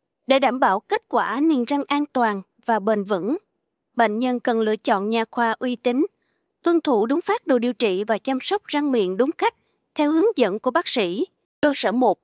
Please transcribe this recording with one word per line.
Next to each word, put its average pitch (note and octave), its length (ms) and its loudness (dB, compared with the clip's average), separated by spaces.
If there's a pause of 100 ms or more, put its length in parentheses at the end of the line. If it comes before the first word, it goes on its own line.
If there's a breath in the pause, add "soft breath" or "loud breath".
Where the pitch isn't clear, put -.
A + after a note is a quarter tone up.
(260)
để C4+ 120 4
đảm B3+ 220 0
bảo G#3+ 200 2
kết A4 280 -4
quả A3 320 -2
niềng D4 240 2
răng C#4+ 240 -2
an D4 240 0
toàn G#3+ 300 0 (240)
và A3+ 120 2
bền G#3 260 0
vững, G3+ 320 -2 (580)
bệnh A3 240 2
nhân B3 220 -2
cần A3+ 200 0
lựa G#3+ 160 0
chọn G#3 340 -2
nha A3+ 200 0
khoa A#3 280 0
uy B3 180 -4
tín, B3+ 300 -2 (560)
tuân E4+ 180 2
thủ A3+ 260 2
đúng C#4+ 140 0
phác G#4+ 260 -4
đồ C4 120 2
điều B3 140 0
trị G3+ 320 -2
và G#3+ 140 0
chăm C4 220 -4
sóc - 260 -4
răng D4 260 -2
miệng F#3+ 240 0
đúng C4+ 160 0
cách, A#4 220 -2 (400)
theo D4 180 2
hướng F4 260 2
dẫn G#3 200 0
của B3+ 120 -4
bác D#4+ 180 -2
sĩ. G#3 380 -2 (340)
Cơ D4 160 2
sở G3+ 160 -2
một, A#3 320 2